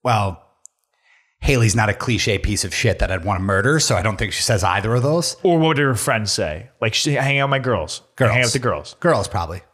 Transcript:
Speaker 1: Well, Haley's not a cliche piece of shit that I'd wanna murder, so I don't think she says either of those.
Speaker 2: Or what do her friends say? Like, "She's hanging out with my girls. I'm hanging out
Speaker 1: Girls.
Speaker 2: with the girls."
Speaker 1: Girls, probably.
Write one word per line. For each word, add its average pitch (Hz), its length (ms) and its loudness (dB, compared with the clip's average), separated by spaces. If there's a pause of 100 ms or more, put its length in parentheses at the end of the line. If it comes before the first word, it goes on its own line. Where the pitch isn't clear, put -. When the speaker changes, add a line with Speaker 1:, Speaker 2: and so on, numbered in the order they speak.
Speaker 1:
Well, 104 400 0 (960)
Haley's 117 340 4
not 110 140 2
a 98 40 0
cliche 107 440 0
piece 104 280 -2
of 90 80 -8
shit 101 260 0
that 92 120 0
I'd 87 120 -4
wanna 95 180 -2
murder, 101 380 2
so 131 160 0
I 85 60 0
don't 104 160 -2
think 104 160 -4
she - 80 -4
says 104 220 0
either 101 320 0
of 123 80 2
those. 165 400 0
Speaker 2:
Or 170 140 4
what 160 200 2
do 147 60 2
her 131 120 2
friends 107 360 -2
say? 80 380 -4 (120)
Like, 113 120 0
"She's 147 220 -2
hanging 139 240 0
out 139 80 0
with 143 40 -2
my 135 80 0
girls. 110 420 -4 (180)
I'm 123 80 4
hanging 107 40 4
out 123 120 2
Speaker 1:
Girls. - 100 4
Speaker 2:
with 127 80 -2
the 120 60 -2
girls." 76 320 -6
Speaker 1:
Girls, 131 280 2
probably. 87 340 -6 (120)